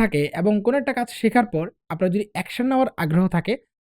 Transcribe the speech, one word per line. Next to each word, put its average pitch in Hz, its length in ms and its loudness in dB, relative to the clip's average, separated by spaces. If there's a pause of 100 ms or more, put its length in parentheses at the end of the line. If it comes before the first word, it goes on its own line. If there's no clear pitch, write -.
থাকে 156 220 2 (180)
এবং 202 120 2 (120)
কোনো 240 160 2
একটা 269 180 -4
কাজ 240 100 -4 (120)
শেখার 226 340 4
পর 160 100 -2 (280)
আপনার 180 220 0
যদি 208 100 0 (100)
অ্যাকশন 240 360 -4
নেওয়ার 262 180 2 (160)
আগ্রহ 160 200 4 (120)
থাকে, 180 180 0 (260)